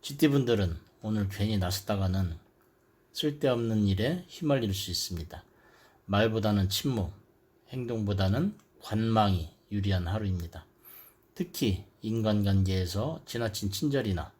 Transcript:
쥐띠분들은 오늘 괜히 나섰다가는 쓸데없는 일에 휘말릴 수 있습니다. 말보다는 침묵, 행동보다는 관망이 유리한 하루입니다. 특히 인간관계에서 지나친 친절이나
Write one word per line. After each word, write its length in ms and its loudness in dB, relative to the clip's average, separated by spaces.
쥐띠분들은 720 4
오늘 260 0
괜히 300 0
나섰다가는 800 0
쓸데없는 720 0
일에 420 0
휘말릴 460 0
수 160 -8
있습니다. 520 -6
말보다는 640 2
침묵, 440 -2
행동보다는 880 -2
관망이 680 2
유리한 340 0
하루입니다. 600 -4
특히 520 -2
인간관계에서 1200 2
지나친 460 -4
친절이나 680 -2